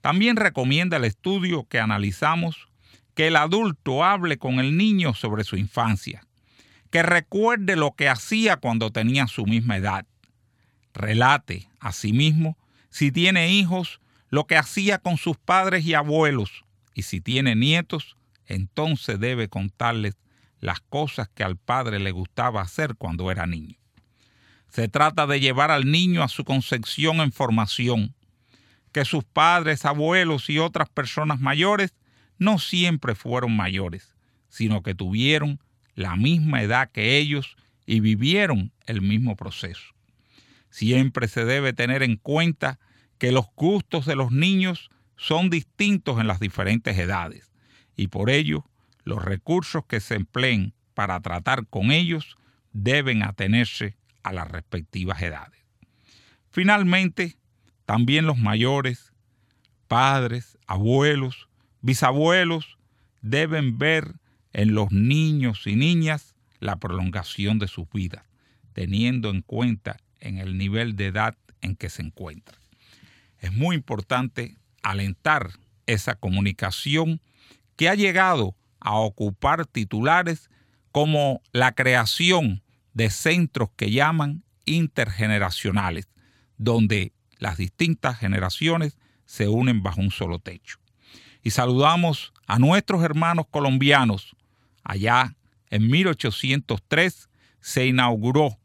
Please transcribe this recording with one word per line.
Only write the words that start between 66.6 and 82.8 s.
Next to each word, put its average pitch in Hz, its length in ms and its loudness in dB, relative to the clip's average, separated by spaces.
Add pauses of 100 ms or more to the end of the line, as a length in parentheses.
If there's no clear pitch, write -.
prolongación 92 840 -4
de 101 80 -2
sus 87 220 -10
vidas, 95 360 -8 (480)
teniendo 110 560 -2
en 95 120 -2
cuenta 113 560 -4 (220)
en 95 180 -10
el 95 200 -6
nivel 107 380 -2
de 101 120 -4
edad 107 300 -2 (240)
en 95 140 -4
que - 140 -10
se - 120 -12
encuentran. 80 580 -14 (800)
Es 92 140 -6
muy 160 220 0
importante 123 800 -6 (240)
alentar 98 720 -2 (340)
esa 113 300 -2
comunicación 101 1040 -2 (560)
que 156 100 2
ha 196 80 2
llegado 180 600 2 (240)
a 104 160 -2
ocupar 110 720 0
titulares 156 800 -2 (420)
como 147 500 2 (100)
la 127 220 2
creación 127 880 2 (300)